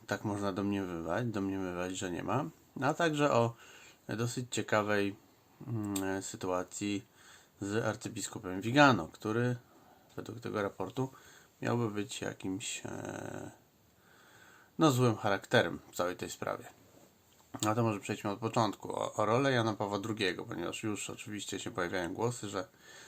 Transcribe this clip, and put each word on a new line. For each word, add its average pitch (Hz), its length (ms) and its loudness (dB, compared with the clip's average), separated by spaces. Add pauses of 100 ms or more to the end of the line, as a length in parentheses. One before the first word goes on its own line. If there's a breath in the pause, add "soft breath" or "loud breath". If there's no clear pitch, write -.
tak 104 160 -4
można 101 300 -2
domniemywać, 95 720 -2
domniemywać, 95 720 -2
że 92 140 -4
nie 87 120 -4
ma, 117 220 0 (360)
a 135 120 2
także 151 380 2
o 117 240 4 (520 loud breath)
dosyć 120 440 -2
ciekawej, 104 640 2 (520)
mm, 98 560 -2
sytuacji 95 800 -2 (560 loud breath)
z 104 240 0
arcybiskupem 101 760 -4
Vigano, 117 460 6
który 120 480 0 (600 loud breath)
według 110 240 -10
tego 104 220 -4
raportu 98 480 -2 (520 loud breath)
miałby 117 300 2
być 104 300 -6
jakimś, 101 640 -4
e, - 640 -8 (1300 loud breath)
no, 160 120 8
złym 123 240 6
charakterem 98 640 2 (120)
w - 40 -20
całej 90 200 0
tej - 140 -6
sprawie. - 360 -6 (960)
No 107 140 4
to 120 80 4
może 107 160 2
przejdźmy 104 300 -4
od 98 100 -4
początku, 110 560 0
o, - 180 -2
o 107 120 2
rolę 135 260 4
Jana 113 220 4
Pawła 101 260 -2
drugiego, 98 460 -2
ponieważ 90 380 -6
już 104 260 -4
oczywiście 101 500 -8
się 87 120 -6
pojawiają 90 420 -2
głosy, 113 360 -2
że 95 180 -4 (400 loud breath)